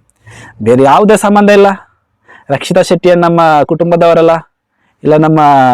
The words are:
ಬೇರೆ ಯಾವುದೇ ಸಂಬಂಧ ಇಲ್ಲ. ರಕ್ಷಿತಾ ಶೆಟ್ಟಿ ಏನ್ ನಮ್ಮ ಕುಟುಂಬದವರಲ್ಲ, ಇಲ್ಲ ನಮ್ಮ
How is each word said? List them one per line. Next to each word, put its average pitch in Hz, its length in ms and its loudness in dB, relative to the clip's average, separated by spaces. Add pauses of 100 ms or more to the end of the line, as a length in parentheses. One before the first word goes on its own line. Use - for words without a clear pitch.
(640)
ಬೇರೆ 123 200 0
ಯಾವುದೇ 190 340 2
ಸಂಬಂಧ 208 340 0
ಇಲ್ಲ. 202 160 2 (840)
ರಕ್ಷಿತಾ 175 320 -4
ಶೆಟ್ಟಿ 175 260 -2
ಏನ್ 175 120 2
ನಮ್ಮ 170 200 -2 (240)
ಕುಟುಂಬದವರಲ್ಲ, 170 680 0 (720)
ಇಲ್ಲ 147 120 0
ನಮ್ಮ 156 240 0 (340)